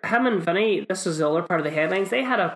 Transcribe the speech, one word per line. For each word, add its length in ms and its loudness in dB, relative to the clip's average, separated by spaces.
him 220 2
and 140 0
Vinny, 460 0
this 180 -4
is 120 -2
the 120 2
other 120 2
part 180 0
of 60 -2
the 40 -2
headlines, 400 0
they 140 0
had 160 0
a 160 0